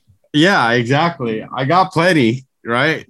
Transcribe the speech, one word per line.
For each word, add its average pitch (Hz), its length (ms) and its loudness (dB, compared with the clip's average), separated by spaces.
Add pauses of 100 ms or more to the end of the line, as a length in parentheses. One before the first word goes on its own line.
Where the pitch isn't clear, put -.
(320)
Yeah, 151 420 2
exactly. 123 720 -2
I 127 220 -8
got 180 260 0
plenty, 151 540 0 (180)
right? 131 460 -2